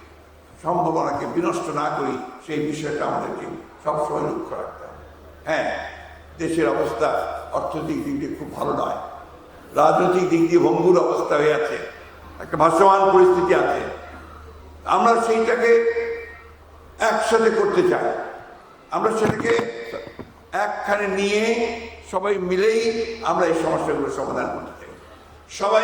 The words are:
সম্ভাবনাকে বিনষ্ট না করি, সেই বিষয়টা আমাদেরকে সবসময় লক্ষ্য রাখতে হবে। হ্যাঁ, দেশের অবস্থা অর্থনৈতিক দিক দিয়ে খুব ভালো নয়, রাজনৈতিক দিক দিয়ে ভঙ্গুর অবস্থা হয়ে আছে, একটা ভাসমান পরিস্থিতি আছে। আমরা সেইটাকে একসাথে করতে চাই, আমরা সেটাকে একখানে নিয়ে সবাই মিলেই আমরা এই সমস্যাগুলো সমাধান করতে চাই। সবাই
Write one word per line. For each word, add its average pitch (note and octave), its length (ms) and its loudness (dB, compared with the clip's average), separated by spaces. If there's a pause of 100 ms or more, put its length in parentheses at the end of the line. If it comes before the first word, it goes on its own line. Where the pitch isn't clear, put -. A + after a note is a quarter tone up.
(640)
সম্ভাবনাকে D#3 640 -2 (100)
বিনষ্ট E3 320 -2 (140)
না D3+ 60 -2 (100)
করি, C3+ 180 -2 (300)
সেই D3+ 160 -6 (100)
বিষয়টা - 400 -6
আমাদেরকে - 360 -6 (380)
সবসময় D3+ 440 -2
লক্ষ্য - 320 -6
রাখতে - 260 -12
হবে। - 180 -18 (440)
হ্যাঁ, D#3 180 -2 (720)
দেশের D#3+ 340 0
অবস্থা D3 340 0 (500)
অর্থনৈতিক D#3 460 -4
দিক C#3+ 160 -4
দিয়ে C#3+ 180 -6
খুব D3 100 -12 (100)
ভালো C#3+ 220 -2
নয়, - 180 -4 (840)
রাজনৈতিক F3+ 520 4
দিক E3 160 4
দিয়ে E3+ 180 6
ভঙ্গুর E3+ 300 6 (100)
অবস্থা - 340 0
হয়ে D3+ 200 4
আছে, C3+ 160 -2 (640)
একটা - 200 -6
ভাসমান G3 400 6 (120)
পরিস্থিতি F#3 380 6 (100)
আছে। - 180 0 (1120)
আমরা A#3 180 6 (140)
সেইটাকে A#3 440 2 (1400)
একসাথে A3 480 2
করতে F#3 320 2
চাই, C#3 160 0 (880)
আমরা G3+ 220 2
সেটাকে A#2 340 0 (1120)
একখানে G#3 420 -2 (120)
নিয়ে G3+ 240 2 (720)
সবাই G3 220 -2 (160)
মিলেই A3 300 2 (500)
আমরা F3+ 200 0
এই D#3+ 140 0
সমস্যাগুলো D3+ 440 -2 (100)
সমাধান A#2+ 360 -4
করতে - 260 -12
চাই। - 120 -18 (680)
সবাই G#3+ 240 2